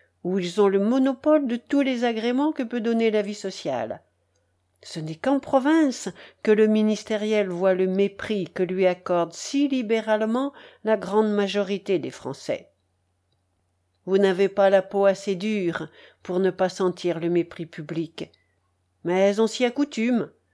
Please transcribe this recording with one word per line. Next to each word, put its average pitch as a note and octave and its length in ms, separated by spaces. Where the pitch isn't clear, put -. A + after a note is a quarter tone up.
où F#3 160
ils F3 220
ont G3+ 80
le G3 100
monopole C4 720
de A#3+ 80
tous C#4 240
les B3+ 240
agréments B3 480
que C#4+ 100
peut A#3+ 180
donner A3+ 300
la G#3 120
vie G3+ 120
sociale. C3 640
Ce - 180
n'est D#3 160
qu'en C4+ 240
province C#4 680
que G#3+ 80
le G#3+ 160
ministériel G#3+ 800
voit F#3 260
le F#3 140
mépris G3 580
que - 160
lui F#3 240
accorde F3 460
si - 340
libéralement A3+ 840
la A3 120
grande G#3 360
majorité G3 640
des C3 120
Français. - 600
Vous F#3+ 140
n'avez F#3+ 300
pas G3 220
la G3 120
peau G3 220
assez G3 300
dure F3 540
pour F3+ 160
ne F#3+ 120
pas F#3 180
sentir F3 500
le E3+ 100
mépris E3+ 380
public, D#3+ 640
mais F#3+ 380
on A3 80
s'y B3+ 160
accoutume. A#3+ 640